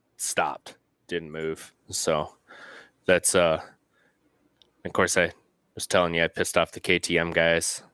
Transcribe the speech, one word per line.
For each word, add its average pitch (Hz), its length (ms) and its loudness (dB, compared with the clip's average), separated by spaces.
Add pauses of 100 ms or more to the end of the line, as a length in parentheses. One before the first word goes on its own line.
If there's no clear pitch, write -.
(180)
stopped. - 580 -4 (320)
Didn't 82 240 -8
move. 80 420 -8 (160)
So 78 440 -2 (720)
that's, 90 300 2
uh, 82 260 2 (1200)
of 87 100 -12
course, 92 220 2
I 87 160 2 (440)
was - 120 -10
telling 87 260 2
you 82 100 2
I 82 40 2
pissed - 300 -2
off 82 160 0
the - 80 -14
K 90 180 2
T 85 180 0
M 82 140 0
guys, 82 520 2 (100)